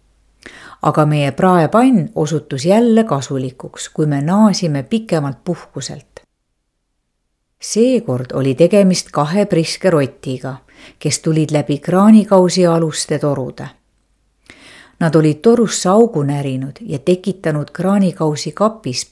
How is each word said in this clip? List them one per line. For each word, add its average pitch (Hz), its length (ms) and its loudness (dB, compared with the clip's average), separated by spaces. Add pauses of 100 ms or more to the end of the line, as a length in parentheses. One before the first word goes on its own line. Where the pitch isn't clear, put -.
(840)
Aga 151 240 2
meie 147 260 0
praepann 185 840 2
osutus 147 500 -4
jälle 220 400 4
kasulikuks, 135 840 -8
kui 156 180 -2
me 143 160 -2
naasime 175 600 2
pikemalt 160 640 -4
puhkuselt. - 760 -12 (1400)
Seekord 214 720 -2
oli 135 220 -2
tegemist 180 560 2
kahe 170 360 -2
priske 170 440 -2
rotiga, 131 680 -4 (420)
kes - 200 -4
tulid 156 320 -2
läbi 147 280 -2
kraanikausi 190 880 4
aluste 165 520 -2
torude. 139 480 -6 (1300)
Nad 165 140 0
olid 156 280 2
torusse 233 460 2
augu 214 340 2
närinud 139 580 -6
ja 175 180 -8
tekitanud 175 720 -4
kraanikausi 175 840 -2
kapis 214 600 -4